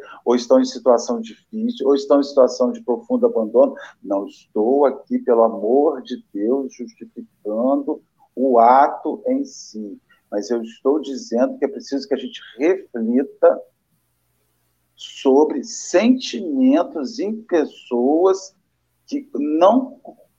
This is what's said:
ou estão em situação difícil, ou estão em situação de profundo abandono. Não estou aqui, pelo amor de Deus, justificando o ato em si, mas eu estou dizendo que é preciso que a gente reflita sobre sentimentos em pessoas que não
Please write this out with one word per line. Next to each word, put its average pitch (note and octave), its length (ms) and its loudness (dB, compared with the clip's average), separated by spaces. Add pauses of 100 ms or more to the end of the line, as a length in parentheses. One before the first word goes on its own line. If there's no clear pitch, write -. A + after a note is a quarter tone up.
(240)
ou A#2+ 120 2
estão C3 240 2
em B2+ 60 2
situação A#2+ 560 0
difícil, A2+ 680 -6
ou C#3+ 60 4
estão C#3+ 260 2
em C3+ 40 2
situação B2 480 2
de A2+ 100 -12
profundo A#2+ 460 -2
abandono. A#2 480 2 (260)
Não G2 240 -4
estou B2 600 -2
aqui, B2 340 -4
pelo A#2 240 2
amor B2 580 0
de A#2 220 -12 (100)
Deus, B2 400 -4
justificando A#2 1300 -6 (340)
o B2 240 2
ato C#3 680 2
em C3+ 180 -2
si, - 540 -16 (300)
mas G2+ 200 -6
eu A#2 140 -2
estou C3+ 360 -2
dizendo B2 580 -4
que C#3+ 80 -2
é - 20 -2
preciso B2+ 400 -8
que C#3 60 -4
a - 40 -2
gente A2+ 240 -12 (160)
reflita C3+ 1040 0 (1300)
sobre - 680 0
sentimentos D#3+ 1600 0
em G#3+ 240 -6
pessoas E3+ 1120 0 (500)
que - 300 -10
não E3+ 640 2 (400)